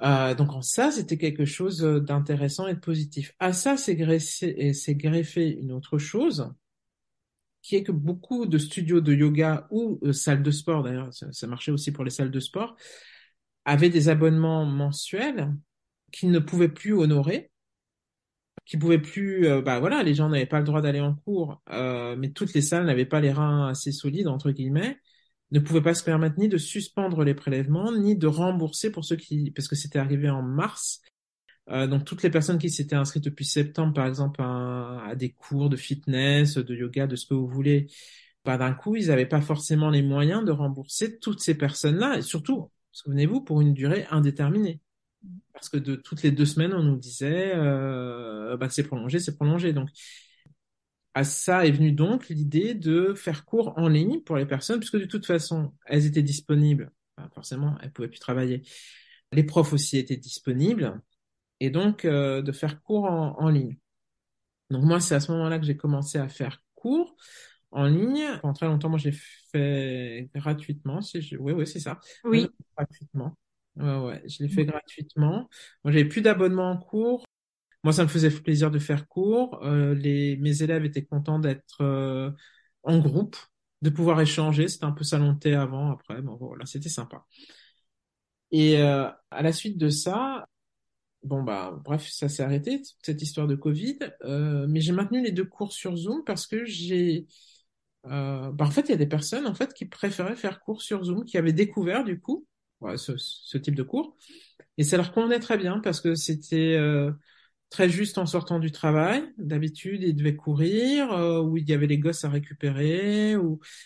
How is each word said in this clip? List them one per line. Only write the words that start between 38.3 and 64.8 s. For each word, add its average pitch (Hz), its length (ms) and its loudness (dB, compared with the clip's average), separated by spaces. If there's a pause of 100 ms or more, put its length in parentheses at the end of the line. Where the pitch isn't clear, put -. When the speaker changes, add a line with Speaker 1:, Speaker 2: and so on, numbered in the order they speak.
Speaker 1:
bah, 127 140 0
d'un 127 140 0
coup, 214 240 -2
ils 175 160 2
avaient 127 140 4
pas 151 140 2
forcément 151 500 2
les 143 120 4
moyens 147 420 2
de 180 60 2
rembourser 143 720 -4
toutes - 200 -4
ces 160 160 0
personnes-là, 160 640 0
et - 40 -4
surtout, 170 500 -4 (180)
souvenez-vous, 147 520 0
pour 151 180 2
une 147 140 6
durée 143 360 0
indéterminée. 151 720 2 (720)
Parce - 160 -16
que - 80 -4
de, 135 200 -4
toutes - 260 -12
les 151 80 4
deux 143 140 4
semaines, 160 300 2
on 175 80 0
nous 139 140 4
disait, 165 580 -2
euh, 123 1000 -2
bah, 131 120 -4
c'est 139 160 -2
prolongé, 127 340 -4
c'est 156 160 -6
prolongé. 165 380 0
Donc, 143 160 -2 (1300)
à 139 100 2
ça 180 420 2
est 151 40 6
venue 147 220 4
donc 185 360 0
l'idée 156 460 -2
de 175 400 2
faire 160 300 -6
cours 220 340 -2
en 165 100 4
ligne 175 320 4
pour 160 160 -4
les 139 100 0
personnes, 143 320 -2
puisque 220 200 -2
de 196 80 -4
toute 214 200 -6
façon, 160 460 -2 (140)
elles 147 200 4
étaient 151 160 2
disponibles. 147 720 2 (240)
Enfin, 90 180 -14
forcément, 143 480 -6
elles 143 80 -14
pouvaient 117 180 -8
plus - 120 -20
travailler. 127 420 -2 (720)
Les 156 100 4
profs 151 300 2
aussi 143 260 0
étaient 127 200 -4
disponibles. 135 800 -2 (580)
Et 135 120 -2
donc, 202 340 0
euh, 139 380 0
de 139 100 -4
faire 151 300 -6
cours 208 240 -2
en, 165 340 -2
en 160 80 4
ligne. 139 300 2 (920)
Donc, 131 160 0